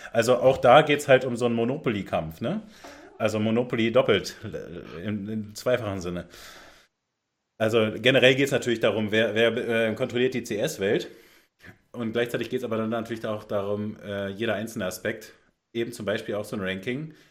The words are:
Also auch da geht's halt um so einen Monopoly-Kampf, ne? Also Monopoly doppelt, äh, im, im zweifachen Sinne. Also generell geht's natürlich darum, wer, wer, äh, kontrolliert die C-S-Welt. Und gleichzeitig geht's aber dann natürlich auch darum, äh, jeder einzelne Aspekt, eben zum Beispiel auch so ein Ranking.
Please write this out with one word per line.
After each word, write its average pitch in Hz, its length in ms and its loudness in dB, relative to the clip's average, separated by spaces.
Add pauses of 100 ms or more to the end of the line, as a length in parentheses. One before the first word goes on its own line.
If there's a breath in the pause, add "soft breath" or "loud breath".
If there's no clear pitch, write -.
(140 loud breath)
Also 117 240 4
auch 131 200 6
da 135 240 10
geht's 147 260 0
halt 131 180 6
um 123 120 -4
so 123 80 -2
einen 117 100 0
Monopoly-Kampf, 117 840 -2
ne? 170 200 -4 (560 loud breath)
Also 107 220 0
Monopoly 113 520 0
doppelt, 113 520 2
äh, 80 640 -12
im, 104 240 -6
im 107 260 -8
zweifachen 110 460 -2
Sinne. 87 260 -6 (1300 loud breath)
Also 110 380 2
generell 127 400 6
geht's 139 160 0
natürlich 117 300 0
darum, 110 300 0
wer, 110 220 2
wer, 113 560 2
äh, 107 60 -2
kontrolliert 123 380 -2
die 117 100 -6
C-S-Welt. 113 680 -2 (840 loud breath)
Und 113 180 -6
gleichzeitig 117 380 -2
geht's 123 160 -4
aber 110 120 -4
dann 110 120 -2
natürlich 113 360 -6
auch 107 200 -6
darum, 104 560 -4
äh, 101 280 -6
jeder 104 260 -4
einzelne 110 300 -6
Aspekt, - 480 -8 (400)
eben 117 200 -6
zum 110 120 -10
Beispiel 104 300 -4
auch 104 80 -4
so 110 140 -8
ein 104 40 -6
Ranking. 120 520 -6 (180 soft breath)